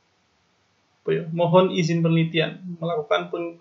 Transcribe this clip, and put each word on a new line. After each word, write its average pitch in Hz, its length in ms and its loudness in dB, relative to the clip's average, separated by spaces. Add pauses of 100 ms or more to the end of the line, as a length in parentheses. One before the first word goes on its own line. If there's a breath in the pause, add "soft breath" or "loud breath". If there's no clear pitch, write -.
(1040)
apa - 80 -6
ya, 165 160 -2
mohon 170 400 4
izin 170 320 0
penelitian, 165 640 0 (160)
melakukan 170 480 -2
pen-, 170 320 -6